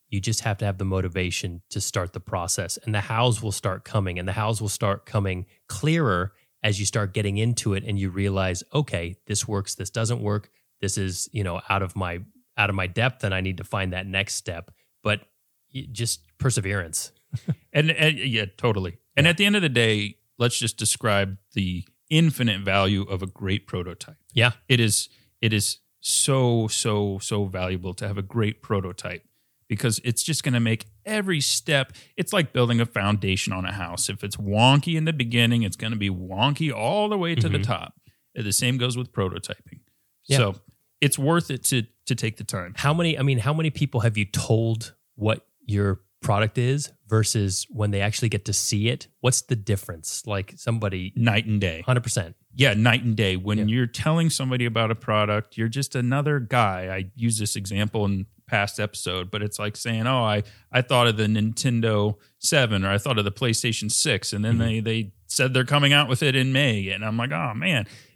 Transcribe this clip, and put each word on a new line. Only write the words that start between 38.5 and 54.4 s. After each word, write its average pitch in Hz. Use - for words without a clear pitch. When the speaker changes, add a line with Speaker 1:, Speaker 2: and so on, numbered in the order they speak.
Speaker 2:
same 123
goes 120
with 123
prototyping. -
Speaker 1:
Yeah. 139
Speaker 2:
So 104
it's 143
worth 160
it 127
to, 120
to 135
take 113
the -
time. 90
Speaker 1:
How 139
many, 165
I 131
mean, 135
how 135
many 160
people 135
have 110
you 104
told 113
what 110
your 101
product 107
is 131
versus 104
when 104
they 98
actually 107
get 104
to 104
see 104
it? -
What's 123
the 127
difference? 98
Like, 98
somebody 101
Speaker 2:
Night 117
and 107
day. 82
Speaker 1:
Hundred 120
percent. 90
Speaker 2:
Yeah, 127
night 117
and 117
day. 98
When 104
Speaker 1:
Yeah. 107
Speaker 2:
you're 117
telling 160
somebody 127